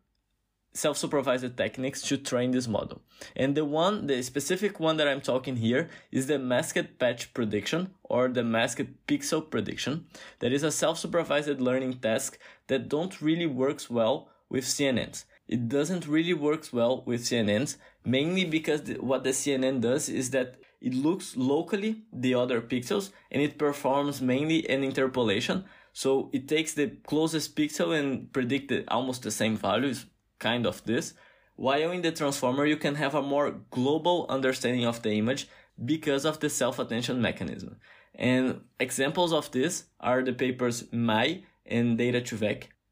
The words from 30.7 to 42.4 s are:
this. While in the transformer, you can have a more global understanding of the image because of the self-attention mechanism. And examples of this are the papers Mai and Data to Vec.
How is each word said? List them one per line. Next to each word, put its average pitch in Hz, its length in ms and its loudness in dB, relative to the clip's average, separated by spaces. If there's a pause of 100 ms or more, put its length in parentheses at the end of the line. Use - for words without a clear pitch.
this. 120 300 -2 (420)
While 151 360 0
in 180 100 -4
the 165 100 2
transformer, 139 540 0
you 151 120 4
can 147 180 0
have 147 200 0
a 147 60 2
more 139 400 0 (100)
global 156 580 2
understanding 127 560 2
of 117 160 0
the 107 120 0
image 110 340 0 (360)
because 147 420 0
of 151 140 0
the 151 100 0
self-attention 123 720 -2
mechanism. 82 560 -4 (380)
And 127 460 2 (180)
examples 151 540 2
of 151 180 0
this 143 340 -2 (140)
are 127 240 2
the 127 100 -2
papers 127 580 -2
Mai 117 520 2 (220)
and 117 320 2
Data 123 240 2
to 123 140 -8
Vec. 107 340 -2 (220)